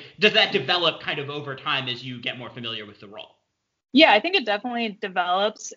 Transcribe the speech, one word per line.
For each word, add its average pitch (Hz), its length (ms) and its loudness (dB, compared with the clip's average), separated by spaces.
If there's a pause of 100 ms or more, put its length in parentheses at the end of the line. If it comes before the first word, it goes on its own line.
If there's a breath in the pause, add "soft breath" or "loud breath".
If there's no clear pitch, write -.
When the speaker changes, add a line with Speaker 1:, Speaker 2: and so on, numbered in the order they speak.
(200 loud breath)
Speaker 1:
does 202 140 4
that 202 180 4
develop 170 500 0
kind 160 180 -6
of 139 100 -6
over 143 260 -8
time 139 320 -4
as 123 160 -6
you 123 180 -10
get 120 160 -6
more 117 120 -12
familiar 113 360 -10
with 101 140 -20
the 104 80 -18
role? 104 280 -18 (560)
Speaker 2:
Yeah, 277 220 8
I - 60 6
think 359 160 -2
it 285 100 0
definitely 220 560 -4
develops. 190 760 -2